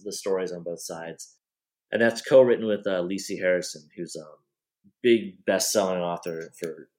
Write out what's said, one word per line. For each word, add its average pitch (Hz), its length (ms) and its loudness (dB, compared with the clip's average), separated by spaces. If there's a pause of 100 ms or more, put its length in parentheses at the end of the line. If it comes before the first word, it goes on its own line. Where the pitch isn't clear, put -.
the 101 80 -10
stories 95 380 -2
on 87 140 -10
both 85 180 -8
sides. 82 540 -12 (560)
And 110 100 2
that's 117 200 0
co-written 120 440 6
with, 104 200 -2
uh, 92 160 -2
Lisi 92 360 -6
Harrison, 90 440 -2 (140)
who's 85 200 -12
a 80 80 -14 (800)
big 110 440 2
best-selling 95 540 0
author 85 580 -6
for 80 300 -10 (100)